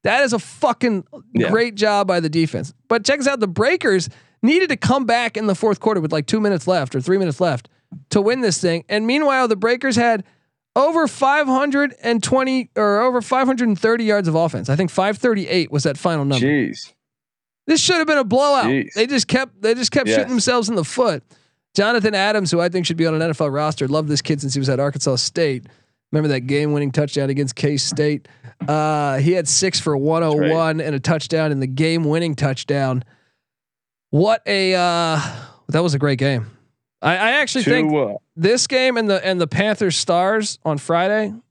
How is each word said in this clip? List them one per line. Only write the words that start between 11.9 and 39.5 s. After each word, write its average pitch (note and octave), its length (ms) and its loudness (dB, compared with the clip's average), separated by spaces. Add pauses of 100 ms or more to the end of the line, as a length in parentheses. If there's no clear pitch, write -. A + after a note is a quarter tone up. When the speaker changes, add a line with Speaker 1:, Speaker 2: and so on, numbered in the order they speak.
Speaker 1:
and A#3 200 0
twenty C4 540 0
or G#3 260 2
over B3 200 2
five B3+ 260 0
hundred B3 220 0
and F#3+ 100 0
thirty A3+ 240 2
yards G#3 240 2
of D#3+ 80 0
offense. C#3+ 340 0
I C#3 60 2
think F3 140 0
five G3+ 280 0
thirty-eight F#3 540 0
was C#3+ 120 -2
that D3 140 -2
final D#3 280 -2
number. C3+ 200 0
Speaker 2:
Jeez. C#3+ 460 -2 (760)
Speaker 1:
This D#4 120 2
should F4+ 180 0
have D#4 100 0
been D4+ 100 2
a C4+ 80 2
blowout. C4 400 2
Speaker 2:
Jeez. - 300 -2
Speaker 1:
They A3 120 2
just C4 200 0
kept, B3+ 340 -2
they A3+ 140 2
just B3 160 -4
kept A#3 180 0
shooting A3 140 2
Speaker 2:
Yes. A#3 60 -6
Speaker 1:
themselves B3 380 0
in A3+ 80 -4
the E3+ 80 0
foot. G3+ 400 -2 (520)
Jonathan G#3 400 2
Adams, G3 360 0
who E3+ 80 2
I F3 80 2
think F3 180 -2
should E3 120 -4
be E3 80 0
on D#3+ 80 0
an D#3 80 -2
N E3 80 0
F D3+ 100 -6
L D3+ 100 0
roster, D3 380 -2
loved D3+ 220 0
this C#3+ 120 0
kid D3 200 -4
since C3+ 140 -6
he C#3 40 -2
was C3 80 -2
at C3 120 0
Arkansas C#3 380 -2
State. C#3 500 -2 (440)
Remember D3+ 180 0
that C3 120 0
game-winning C#3+ 500 0
touchdown C#3+ 380 -2
against C3+ 260 -2
K-State? D3 720 -2 (400)
Uh, D3 520 0
he D#3 120 2
had F3 160 0
six - 320 0
for D3+ 160 -2
one D#3+ 280 0
oh D#3 100 2
one D3 80 2
Speaker 2:
That's D3+ 120 2
right. D#3+ 340 0
Speaker 1:
and D3+ 80 -4
a C3+ 40 -4
touchdown D#3+ 540 0
in C3+ 80 -2
the C3 60 -2
game-winning D#3+ 680 0
touchdown. C3+ 720 -2 (1040)
What G3+ 360 2
a, F#3+ 300 2
uh, E3+ 460 2 (480)
that D#3 120 2
was E3+ 120 2
a C#3 60 0
great C#3 200 0
game. C3 280 -2 (540)
I, E3 140 2
I G#3+ 160 0 (100)
actually B3+ 220 -2
Speaker 2:
Two, B3 80 2
Speaker 1:
think B3+ 220 2
Speaker 2:
uh, G#2+ 220 0 (200)
Speaker 1:
this G#3 320 2
game B3+ 300 2
and A3 120 0
the, F#3+ 160 0
and F#3 140 0
the E3 80 0
Panthers G3 480 -2